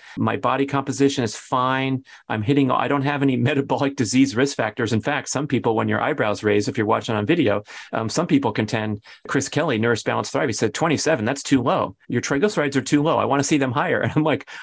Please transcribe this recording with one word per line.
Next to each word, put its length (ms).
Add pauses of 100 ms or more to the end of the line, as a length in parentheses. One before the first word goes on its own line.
(160)
My 220
body 300
composition 560
is 120
fine. 680 (260)
I'm 140
hitting, 260
I 180
don't 140
have 220
any 120
<laughs> 140
metabolic 460
disease 400
risk 200
factors. 380
In 80
fact, 260
some 200
people, 280
when 120
your 120
eyebrows 440
raise, 240
if 100
you're 80
watching 300
on 100
video, 380 (300)
um, 140
some 200
people 240
contend, 520 (240)
Chris 220
Kelly, 300
Nourish, 240
Balance, 260
Thrive, 200
he 40
said, 220
"Twenty-seven, 500
that's 160
too 220
low. 320 (120)
Your 140
triglycerides 540
are 60
too 200
low. 160
I 80
wanna 180
see 140
them 140
higher." 300
<laughs> 20
And 120
I'm 80
like, 240 (160)